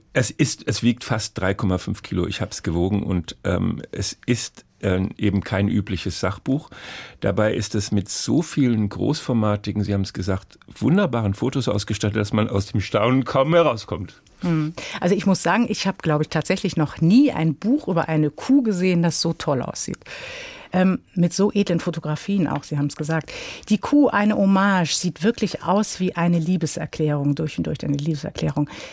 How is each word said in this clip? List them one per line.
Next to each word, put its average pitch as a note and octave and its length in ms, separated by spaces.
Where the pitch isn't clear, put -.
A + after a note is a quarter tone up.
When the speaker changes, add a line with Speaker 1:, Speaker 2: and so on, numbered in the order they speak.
Speaker 1:
es C3 180
ist, - 360
es - 160
wiegt A#2+ 200
fast - 340
drei F#2+ 160
Komma F#2 240
fünf - 240
Kilo. F2+ 260
Ich - 140
hab's - 220
gewogen F2+ 400
und, F2+ 400
ähm, F2+ 380
es - 340
ist, - 400
äh, F#2 220
eben G2+ 240
kein G2+ 260
übliches F#2+ 520
Sachbuch. C3 500
Dabei G#2+ 340
ist - 220
es G#2 160
mit G#2 180
so - 320
vielen A#2+ 460
großformatigen, G#2 960
Sie G2 100
haben's G2 200
gesagt, F#2+ 540
wunderbaren B2 680
Fotos B2 340
ausgestattet, G2+ 500
dass G#2 160
man G#2+ 160
aus G2 180
dem G#2 120
Staunen A#2+ 460
kaum C#3 260
mehr E3+ 120
rauskommt. G#2 580
Speaker 2:
Hm. D#3+ 320
Also F3+ 140
ich - 100
muss F#3+ 180
sagen, G3+ 260
ich - 180
hab, - 140
glaub D#3 200
ich, D3+ 80
tatsächlich E3+ 480
noch - 240
nie A3+ 300
ein D#3+ 240
Buch C4 320
über D#3+ 200
eine D3+ 220
Kuh C4 340
gesehen, F3+ 400
das E3 180
so E3 120
toll C3+ 280
aussieht. - 380
Ähm, F#3 240
mit F3 180
so G3+ 220
edlen F3+ 260
Fotografien D#3+ 680
auch, D3 160
Sie D3 140
haben's C#3+ 200
gesagt. D#3 340
Die G#3+ 80
Kuh, C#4+ 320
eine G#3 260
Hommage, G3 580
sieht E3+ 300
wirklich - 400
aus G3 380
wie F#3 160
eine F3 200
Liebeserklärung, D3+ 960
durch D3+ 240
und - 100
durch - 180
eine C#3+ 100
Liebeserklärung. D3 720